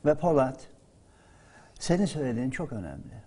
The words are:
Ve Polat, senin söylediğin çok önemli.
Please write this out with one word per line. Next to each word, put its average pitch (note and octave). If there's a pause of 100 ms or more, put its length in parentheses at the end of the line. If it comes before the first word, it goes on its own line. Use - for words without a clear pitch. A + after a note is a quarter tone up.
Ve D3+
Polat, C#3+ (1120)
senin F#3
söylediğin C3
çok D3+
önemli. D#2+